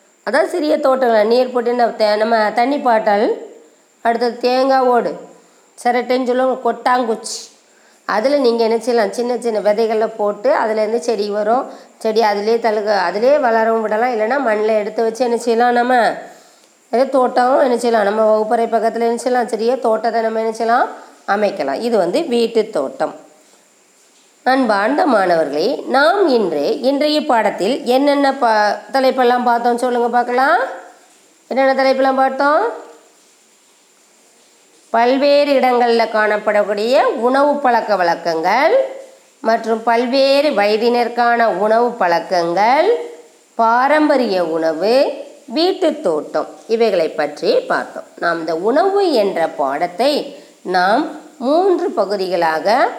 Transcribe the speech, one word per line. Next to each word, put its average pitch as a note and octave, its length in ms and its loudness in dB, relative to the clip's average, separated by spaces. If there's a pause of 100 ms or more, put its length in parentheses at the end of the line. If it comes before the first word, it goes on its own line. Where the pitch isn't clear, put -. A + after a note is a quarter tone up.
(300)
அதான் D#4 160 2
சிறிய D4+ 340 -2
தோட்டங்கள். B3+ 460 2
நீர் B3 280 2
பொட்டி, A#3+ 120 -2
இந்த A#3+ 200 0
தே-, G#3+ 300 0
நம்ம A3 380 0
தண்ணி B3+ 240 0
பாட்டல், A3 680 0 (540)
அடுத்தது A#3 380 -2
தேங்காய் C4 420 2
ஓடு, A#3+ 360 2 (680)
சிரட்டைன்னு B3 400 0
சொல்லுவாங்க, B3 480 0
கொட்டாங்குச்சி. A#3+ 760 -2 (560)
அதுல A3 320 0
நீங்க A#3 280 2
என்ன A3+ 140 0
செய்யலாம்? A3+ 340 -2
சின்ன B3 260 -4
சின்ன A3 200 -4
விதைகளை G#3+ 480 0
போட்டு G#3 480 -2
அதுலேருந்து A3 440 -2
செடி G#3 320 -4
வரும். G#3+ 360 -2 (320)
செடி A3 240 0
அதிலே G#3 340 0
தழுக, A3 300 0
அதிலே G#3 500 2
வளரவும் A3+ 440 2
விடலாம். A3 380 -2
இல்லைன்னா B3+ 260 -2
மண்ணில் G#3+ 240 0
எடுத்து G#3+ 340 -2
வச்சு A3+ 220 -2
என்ன A#3 120 0
செய்யலாம்? A#3 360 0
நம்ம A#3+ 420 2 (760)
ஏதோ A#3+ 140 2
தோட்டம் B3+ 560 2
என்ன B3+ 180 2
செய்யலாம்? A3+ 280 0
நம்ம G#3+ 240 2
வகுப்பறை G#3+ 360 0
பக்கத்துல A3+ 340 -2
என்ன A#3 160 0
செய்யலாம்? B3 320 -2
சிறிய A#3 280 -2
தோட்டத்தை A3+ 440 0
நம்ம A3 180 -2
என்ன A3+ 140 -2
செய்யலாம்? A#3 360 0 (400)
அமைக்கலாம். F3 520 -2
இது A#3 160 -2
வந்து G3 260 0
வீட்டு A3+ 480 0
தோட்டம். C#3 440 -4 (1300)
அன்பார்ந்த B3+ 640 2
மாணவர்களே, F3+ 840 0
நாம் D#4+ 400 2
இன்று, G3 520 0
இன்றைய D4+ 460 0
பாடத்தில் A3+ 580 0
என்னென்ன C#4 500 2
ப-, G#3+ 640 0
தலைப்பெல்லாம் B3 460 2
பார்த்தோம் A#3+ 340 0
சொல்லுங்க A#3+ 300 0
பார்க்கலாம். B3 500 2 (880)
என்னென்ன C4 340 0
தலைப்பெல்லாம் C4 340 2
பார்த்தோம்? C4+ 720 0 (2000)
பல்வேறு C#4+ 640 2
இடங்கள்ல A#3+ 600 2
காணப்படக்கூடிய G#3+ 880 0
உணவு C#4 540 2
பழக்க A#3 400 0
வழக்கங்கள் F3+ 880 0 (560)
மற்றும் A3+ 420 -2
பல்வேறு C4+ 680 2
வயதினருக்கான A#3 920 0
உணவு A3 460 2
பழக்கங்கள், F#3+ 1080 0 (580)
பாரம்பரிய B3 880 2
உணவு, E3 680 0 (320)
வீட்டு D#4+ 560 -2
தோட்டம் D#3 460 -2 (200)
இவைகளை G#3+ 420 0
பற்றி D3+ 460 -2
பார்த்தோம். - 500 -4 (140)
நாம் E3+ 200 -2
இந்த E3 180 -4
உணவு E4+ 560 0
என்ற F#3+ 360 0
பாடத்தை E3+ 920 -4 (240)
நாம் F#3+ 440 0 (320)
மூன்று E4 520 0
பகுதிகளாக F#3 1000 0 (100)